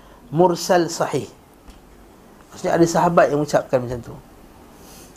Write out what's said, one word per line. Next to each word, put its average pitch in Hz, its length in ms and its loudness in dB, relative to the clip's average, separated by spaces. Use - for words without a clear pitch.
mursal 175 560 2
sahih. 151 400 -6
Maksudnya 170 240 -2
ada 170 80 6
sahabat 165 480 2
yang 147 80 0
ucapkan 139 400 -2
macam 123 180 -8
tu. - 140 -16